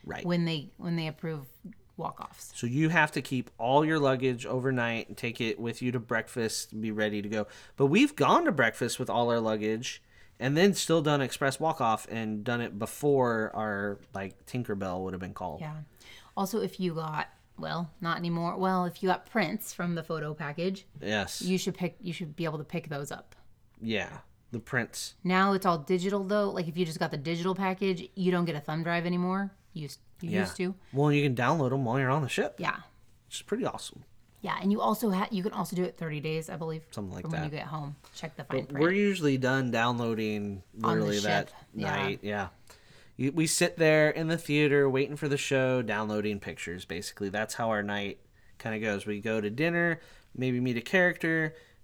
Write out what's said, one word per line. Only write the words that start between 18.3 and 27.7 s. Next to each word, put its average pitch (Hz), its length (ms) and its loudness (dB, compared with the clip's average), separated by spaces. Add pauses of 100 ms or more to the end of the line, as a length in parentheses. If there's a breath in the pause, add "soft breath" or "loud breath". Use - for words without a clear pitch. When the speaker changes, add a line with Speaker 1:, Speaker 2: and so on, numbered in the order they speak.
Speaker 2:
Well, 185 300 2
if 175 160 -8
you 190 60 2
got - 180 0
prints 214 460 -2
from 175 220 -4
the 165 80 -4
photo 151 320 -6
package, 170 500 -4 (160)
Speaker 1:
Yes. 190 400 -2
Speaker 2:
you 185 160 2
should 180 200 -2
pick, 170 240 -4
you 175 120 -6
should 151 220 -8
be 170 100 -6
able 156 140 -4
to 151 60 -10
pick 165 240 -8
those 143 240 -6
up. - 240 -14 (440)
Speaker 1:
Yeah. 107 380 -2 (320)
The 117 80 -6
prints. - 640 -4
Speaker 2:
Now 185 300 4
it's 190 120 2
all 170 140 4
digital, 185 460 0
though. 202 260 2
Like, 185 160 -2
if 160 100 -6
you 180 80 2
just 160 140 -4
got 165 140 -2
the 156 40 -4
digital 170 380 -2
package, 185 600 0